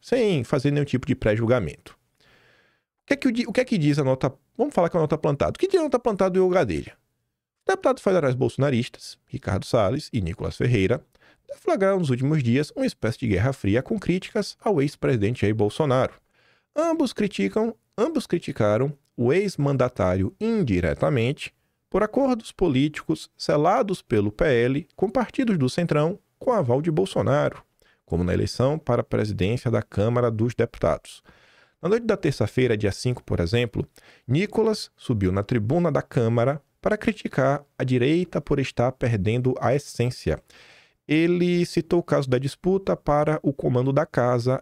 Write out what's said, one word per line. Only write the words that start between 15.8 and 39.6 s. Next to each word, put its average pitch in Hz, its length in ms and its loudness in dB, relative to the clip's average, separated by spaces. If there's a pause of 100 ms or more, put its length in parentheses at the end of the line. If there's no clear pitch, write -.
Ambos 320 380 0
criticam, 214 640 -2 (220)
ambos 285 300 -2
criticaram 127 680 0 (220)
o 123 180 2
ex-mandatário 131 1080 0
indiretamente 123 1120 0 (360)
por 190 140 0
acordos 247 480 0
políticos 151 840 -2
selados 190 640 0
pelo 104 300 0
P - 140 0
L 131 500 2
com 190 140 0
partidos 226 480 0
do 127 120 2
Centrão 160 500 0 (180)
com - 140 -2
aval 143 300 2
de 165 100 -2
Bolsonaro, 143 720 0 (420)
como 87 180 0
na 87 100 0
eleição 117 440 0
para 120 240 0
a - 40 -2
presidência 110 680 -2
da 113 100 0
Câmara 117 480 0
dos 113 240 0
Deputados. - 720 -4 (580)
Na 160 80 -2
noite 233 160 0
da 214 120 2
terça-feira, 123 600 0
dia 104 140 0
cinco, 123 320 -4
por - 160 -4
exemplo, 117 480 -2 (400)
Nicolas 208 680 0
subiu 98 360 0
na 98 120 0
tribuna 131 480 0
da 139 100 0
Câmara 117 600 0 (200)
para 208 160 0
criticar 147 640 -2 (140)
a 131 60 -2
direita 131 560 0
por 139 200 -2
estar 131 320 -2
perdendo 120 680 0
a 120 140 2